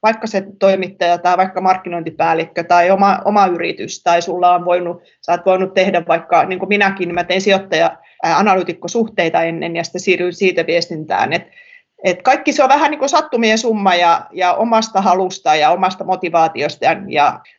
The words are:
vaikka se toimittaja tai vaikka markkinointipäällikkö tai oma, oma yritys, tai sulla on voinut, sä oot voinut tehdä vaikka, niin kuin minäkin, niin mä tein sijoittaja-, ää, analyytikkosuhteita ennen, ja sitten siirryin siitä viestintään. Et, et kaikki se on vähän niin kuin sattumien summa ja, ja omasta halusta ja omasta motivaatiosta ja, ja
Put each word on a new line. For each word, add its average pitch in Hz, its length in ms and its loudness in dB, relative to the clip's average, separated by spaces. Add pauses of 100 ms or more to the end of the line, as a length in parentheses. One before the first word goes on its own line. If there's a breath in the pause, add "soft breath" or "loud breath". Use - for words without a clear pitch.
vaikka 226 240 0
se 196 180 -4 (140)
toimittaja 185 600 0
tai 175 180 0
vaikka 185 240 -2
markkinointipäällikkö 165 1040 -2
tai 175 260 4
oma, 196 340 2
oma 202 220 2
yritys, 170 560 -6
tai 170 200 2
sulla 175 320 2
on 175 100 -2
voinut, 175 380 -2 (240 soft breath)
sä 170 60 0
oot 175 140 -2
voinut 190 280 0
tehdä 185 340 2
vaikka, 170 360 2
niin 185 140 -6
kuin 185 100 -6
minäkin, 196 400 0
niin 170 60 -8
mä 175 100 -2
tein 180 160 -2
sijoittaja-, 190 560 0 (260 soft breath)
ää, 160 160 0
analyytikkosuhteita 185 1040 0
ennen, 165 340 -6
ja 165 80 -4
sitten 180 160 -10
siirryin 180 320 0
siitä 175 340 0
viestintään. 156 640 -2
Et, 170 140 -4 (580 loud breath)
et 180 180 -2
kaikki 294 300 0
se 294 100 2
on 262 60 4
vähän 285 220 4
niin 302 80 -8
kuin 277 100 -2
sattumien 233 500 0
summa 208 360 0
ja, 175 380 2
ja 180 220 0
omasta 220 460 0
halusta 185 540 0
ja 151 160 4
omasta 190 340 -2
motivaatiosta 165 800 -2
ja, 160 120 2 (120)
ja 143 320 0 (180 soft breath)